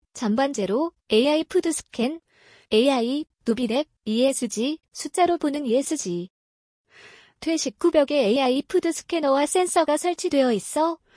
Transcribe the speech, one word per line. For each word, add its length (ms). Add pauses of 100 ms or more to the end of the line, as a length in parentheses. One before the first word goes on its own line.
(140)
잔반 380
제로, 400 (180)
에이아이 340
푸드 280
스캔, 480 (500)
에이아이, 560 (180)
누비랩, 420 (200)
이에스지, 720 (140)
숫자로 460
보는 280
이에스지. 640 (1080)
퇴식 420
후 80
벽에 380
에이아이 340
푸드 300
스캐너와 540
센서가 500
설치되어 560
있어 460 (180)